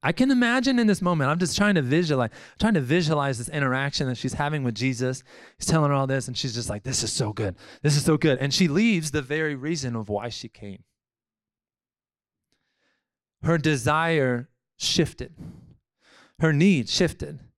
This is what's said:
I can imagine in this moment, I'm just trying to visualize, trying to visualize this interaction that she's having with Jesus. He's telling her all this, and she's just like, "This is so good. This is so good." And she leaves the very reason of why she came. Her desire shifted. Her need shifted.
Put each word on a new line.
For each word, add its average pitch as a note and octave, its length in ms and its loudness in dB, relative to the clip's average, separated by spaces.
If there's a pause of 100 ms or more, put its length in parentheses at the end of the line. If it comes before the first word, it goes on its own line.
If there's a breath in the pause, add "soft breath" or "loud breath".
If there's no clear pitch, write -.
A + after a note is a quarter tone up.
I - 100 0
can C4 180 2
imagine B3 480 2
in A#3 80 4
this G3+ 140 2
moment, E3 300 0
I'm D#3+ 80 0
just F3+ 180 -2
trying G3+ 200 4
to D#3 60 2
visualize, C#3 460 2 (320 loud breath)
trying A3 140 2
to E3 80 4
visualize C#3+ 560 0
this A#2 100 -8
interaction C#3 600 -2
that B2 80 -4
she's A#2+ 180 -6
having D3 280 -2
with A#2+ 120 -2
Jesus. B2+ 480 -4 (340 loud breath)
He's - 100 -10
telling D3+ 240 4
her C#3+ 60 2
all C3+ 100 0
this, C3 220 -2
and B2+ 80 -8
she's B2+ 160 -6
just A#2 160 -6
like, G#2 140 -8
"This B2+ 200 -4
is A2 80 -4
so G#2+ 220 -4
good. G#2 240 -4 (240 loud breath)
This D3 160 2
is D3 80 0
so D3+ 140 4
good." C#3 200 2
And C3+ 140 -2
she F3+ 160 4
leaves E3 440 2
the D3 100 -2
very D3 320 -4
reason C3+ 420 -6
of G#2+ 140 -6
why G#2 180 -4
she A2+ 220 -12
came. G2+ 340 -18 (2500)
Her E3 140 2
desire D3 920 0 (260)
shifted. - 580 -2 (1040 soft breath)
Her D#3+ 140 2
need D3+ 380 4
shifted. D3 500 -2 (180)